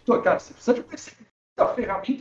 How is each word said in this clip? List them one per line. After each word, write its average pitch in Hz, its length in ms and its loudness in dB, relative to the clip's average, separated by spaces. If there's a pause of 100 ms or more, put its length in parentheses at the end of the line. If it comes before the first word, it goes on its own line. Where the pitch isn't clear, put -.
tua 233 160 4
cara?" 175 180 2
Você - 140 -16
precisa - 200 0
de 247 100 0
conhecer - 300 -16 (440)
muita 254 160 2
ferramenta 196 480 -4